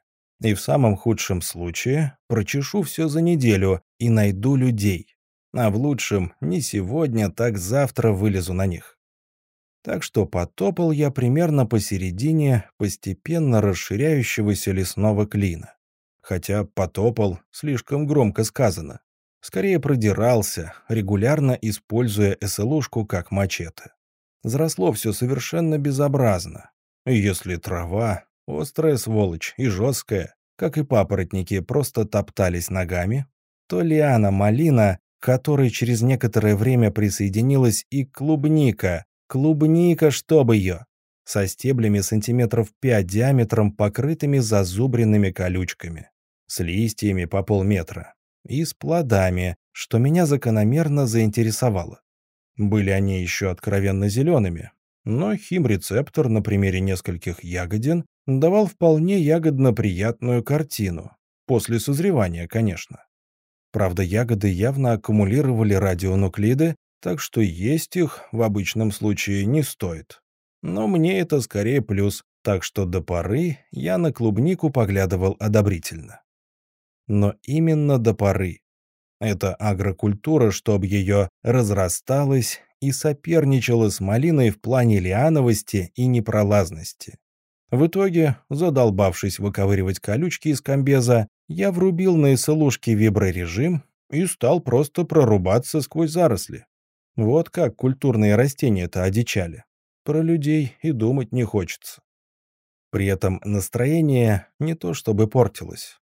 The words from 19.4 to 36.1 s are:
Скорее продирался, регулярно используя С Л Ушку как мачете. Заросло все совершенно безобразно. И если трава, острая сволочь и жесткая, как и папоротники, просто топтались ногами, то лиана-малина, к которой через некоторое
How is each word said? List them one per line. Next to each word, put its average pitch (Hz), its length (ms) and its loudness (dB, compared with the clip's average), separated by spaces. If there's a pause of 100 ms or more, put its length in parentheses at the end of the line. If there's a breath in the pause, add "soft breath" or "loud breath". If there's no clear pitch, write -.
Скорее 190 380 -2
продирался, 107 920 0 (160)
регулярно 113 720 0
используя 107 800 -2
С 101 180 -6
Л 110 140 -2
Ушку 127 320 -4
как 90 260 -8
мачете. 95 640 -6 (500)
Заросло 156 500 -2
все 107 200 -4
совершенно 147 680 -2
безобразно. 135 920 -2 (340)
И 127 120 2
если 95 400 -2
трава, 92 680 -4 (220)
острая 156 500 -2
сволочь 104 600 -2
и 131 100 -2
жесткая, 104 680 -2 (220)
как 160 220 -4
и 147 60 -2
папоротники, 95 760 0
просто 123 440 -2
топтались 92 640 -2
ногами, 92 560 -2 (420)
то 180 140 -2
лиана-малина, 117 1160 4 (200)
к - 60 -20
которой 131 460 2
через 117 320 0
некоторое 113 520 2